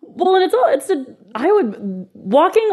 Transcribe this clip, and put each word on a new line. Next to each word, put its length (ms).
Well, 340
and 80
it's 120
all, 120
it's 220
a, 160
I 160
would, 640
walking 600